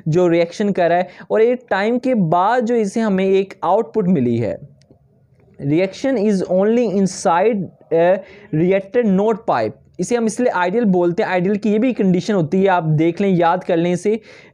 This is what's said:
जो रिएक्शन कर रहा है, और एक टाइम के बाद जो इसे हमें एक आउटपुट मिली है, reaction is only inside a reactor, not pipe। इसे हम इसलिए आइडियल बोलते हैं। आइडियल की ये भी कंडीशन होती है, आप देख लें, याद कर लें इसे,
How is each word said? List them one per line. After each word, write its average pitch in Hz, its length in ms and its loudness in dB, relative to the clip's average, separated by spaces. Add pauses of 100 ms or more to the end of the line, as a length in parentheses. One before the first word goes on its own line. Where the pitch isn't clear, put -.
जो 175 200 2
रिएक्शन 170 440 0
कर 175 180 0
रहा 175 80 2
है, 185 100 -2 (240)
और 214 100 2
एक 247 280 0
टाइम 214 300 -2
के 262 160 -2 (180)
बाद 214 320 2
जो 240 100 -2
इसे 220 240 -2
हमें 196 260 0
एक 190 380 -2
आउटपुट 208 440 0
मिली 123 300 2
है, 110 200 -4 (1000)
reaction 190 580 -2
is 196 320 0
only 214 420 2
inside 190 720 0 (300)
a 175 260 2 (340)
reactor, 190 600 0
not 208 320 0
pipe। 117 360 -2 (180)
इसे 185 160 -2
हम 233 100 -2
इसलिए 233 260 -2
आइडियल 185 340 0
बोलते 180 380 2
हैं। 147 60 -2
आइडियल 185 280 0
की 208 140 -2
ये 214 80 2
भी 254 140 0
कंडीशन 190 400 0
होती 185 280 0
है, 196 60 2
आप 180 160 2
देख 160 380 0
लें, 202 80 2
याद 175 340 2
कर 175 140 0
लें 175 140 0
इसे, 208 280 -2 (340)